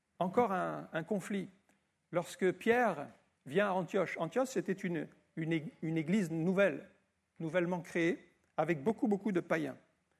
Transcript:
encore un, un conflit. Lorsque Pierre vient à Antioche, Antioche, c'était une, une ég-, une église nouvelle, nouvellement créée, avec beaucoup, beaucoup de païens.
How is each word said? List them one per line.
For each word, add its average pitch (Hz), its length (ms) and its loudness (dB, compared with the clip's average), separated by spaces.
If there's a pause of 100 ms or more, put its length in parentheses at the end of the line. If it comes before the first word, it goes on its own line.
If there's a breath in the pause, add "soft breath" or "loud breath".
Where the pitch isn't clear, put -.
(180)
encore 190 340 2
un, 165 400 -4
un 165 100 -2
conflit. 190 460 -4 (640)
Lorsque 175 420 0
Pierre 190 560 2 (380)
vient 185 220 2
à 190 40 0
Antioche, 180 460 0
Antioche, 240 300 0
c'était 190 240 -2
une, 175 360 -4 (280)
une 160 160 -2
ég-, 160 200 -2 (100)
une 165 140 -2
église 165 340 2
nouvelle, 165 580 2 (500)
nouvellement 175 420 0
créée, 170 440 0 (320)
avec 151 260 0
beaucoup, 220 260 0
beaucoup 202 240 0
de 175 80 2
païens. 151 360 -2 (440)